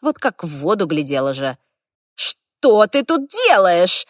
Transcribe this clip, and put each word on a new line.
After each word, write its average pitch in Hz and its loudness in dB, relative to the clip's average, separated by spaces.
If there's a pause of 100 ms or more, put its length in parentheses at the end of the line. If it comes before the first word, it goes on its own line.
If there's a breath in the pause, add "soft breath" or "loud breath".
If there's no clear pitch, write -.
Вот 302 -4
как - -6
в 170 -8
воду 165 -4
глядела 139 -2
же. 135 -8 (560)
Что - 0
ты 277 -2
тут 285 -2
делаешь? 190 2